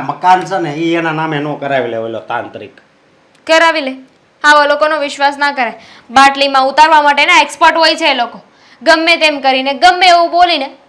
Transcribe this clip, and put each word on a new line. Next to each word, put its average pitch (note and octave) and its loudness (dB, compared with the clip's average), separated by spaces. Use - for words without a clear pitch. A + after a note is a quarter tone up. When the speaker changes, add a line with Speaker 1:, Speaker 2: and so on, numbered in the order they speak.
Speaker 1:
મકાન F3+ 0
છે F#3+ -4
ને D3+ -6
એ E3 -4
એના D#3+ -4
નામે D#3 -4
નો D3 -6
કરાવી C3 -4
લે A2+ -6
ઓલો A2+ -8
તાંત્રિક. G#2+ -10
Speaker 2:
કરાવી D#4+ 0
લે, C4 -10
આવા D4 4
લોકોનો D4+ 0
વિશ્વાસ C#4+ -4
ના C#4+ -2
કરાય. A#3+ -6
બાટલીમાં C#4 2
ઉતારવા D4+ 4
માટેના D4 2
એક્સપર્ટ D#4+ 0
હોય D#4+ 2
છે D#4 -2
એ - 0
લોકો. A#3 -6
ગમે E4 2
તેમ D4 -2
કરીને, C4 0
ગમે F4+ 4
એવું E4+ 4
બોલીને E4 0